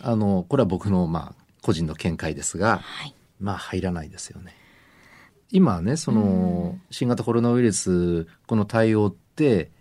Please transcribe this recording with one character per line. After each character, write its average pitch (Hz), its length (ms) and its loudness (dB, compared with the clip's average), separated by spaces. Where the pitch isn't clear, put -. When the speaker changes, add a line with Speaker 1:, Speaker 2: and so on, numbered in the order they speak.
Speaker 1:
あ 117 140 -2
の、 101 340 2
こ - 80 2
れ 127 60 4
は - 20 4
僕 92 240 -2
の、 90 160 2
ま 80 320 -6
あ、 - 60 -20
個 110 120 0
人 82 120 -2
の 76 80 -6
見 85 240 -4
解 80 160 -4
で 71 80 -10
す - 160 -8
が、 104 220 2
Speaker 2:
は - 260 -14
い。 143 80 -16
Speaker 1:
ま 98 140 -4
あ、 90 40 -8
入 92 240 -6
ら 92 100 -2
な 82 120 -6
い 73 60 -14
で - 80 -20
す - 120 -16
よ - 120 -18
ね。 90 140 -20
今 113 320 4
ね、 120 120 0
そ - 160 -4
の、 90 600 2
Speaker 2:
う - 40 -10
ん。 - 120 -18
Speaker 1:
新 - 180 -4
型 120 160 0
コ 113 100 0
ロ 117 80 4
ナ 120 100 2
ウ 123 80 4
イ - 20 4
ル 117 100 4
ス、 87 540 0
こ 117 80 -2
の 104 100 2
対 113 300 2
応 104 140 2
っ 92 60 -6
て、 113 340 2